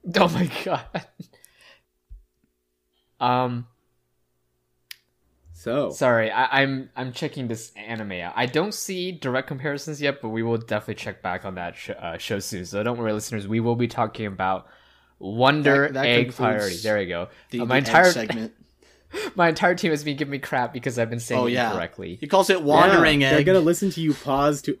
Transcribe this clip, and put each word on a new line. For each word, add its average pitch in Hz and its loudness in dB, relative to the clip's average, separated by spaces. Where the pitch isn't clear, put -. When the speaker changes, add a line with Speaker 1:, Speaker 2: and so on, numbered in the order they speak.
Speaker 1:
Oh 180 6
my 165 0
god. 175 -4
Um, 123 0
Speaker 2:
So. 120 -4
Speaker 1:
Sorry, 117 2
I, 131 2
I'm, 135 -4
I'm 127 -8
checking 131 -8
this 113 -8
anime 107 -10
out. 87 -8
I 120 0
don't 156 -2
see 185 -6
direct 127 -4
comparisons 143 -8
yet, 139 -2
but 113 -6
we 113 -2
will 117 0
definitely 110 -4
check - -12
back 92 -6
on 95 -8
that 87 -10
sh-, - -16
uh, 85 -8
show 101 -6
soon. 92 -8
So 98 -6
don't 120 -2
worry, 110 -2
listeners. 107 -6
We 110 0
will 117 0
be 120 0
talking 113 -4
about 95 -2
Wonder 139 4
Speaker 3:
That, 147 -4
that 135 0
Speaker 1:
Egg 120 4
Speaker 3:
concludes 123 -12
Speaker 1:
Priority. 107 0
There 107 0
we 98 -2
go. 87 -6
Speaker 3:
the, 120 -6
Speaker 1:
Uh, 123 -2
Speaker 3:
the 117 -4
Speaker 1:
my 127 2
Speaker 3:
egg 135 2
Speaker 1:
entire 165 8
Speaker 3:
segment. 113 -4
Speaker 1:
<laughs> 392 -10
my 170 4
entire 180 2
team 175 -2
has 147 -2
been 147 -4
giving 143 -4
me 139 -4
crap 123 -2
because 120 -6
I've 113 0
been 120 -6
saying 120 -2
Speaker 3:
Oh, 123 2
Speaker 1:
it 120 0
Speaker 3:
yeah. 120 0
Speaker 1:
incorrectly. 90 -8
Speaker 3:
He 147 -10
calls 190 4
it 185 2
wandering 160 6
Speaker 2:
Yeah, 135 4
Speaker 3:
egg. 139 4
Speaker 2:
they're 185 6
gonna 180 6
listen 175 2
to 165 -8
you 156 2
pause 139 0
to 131 -4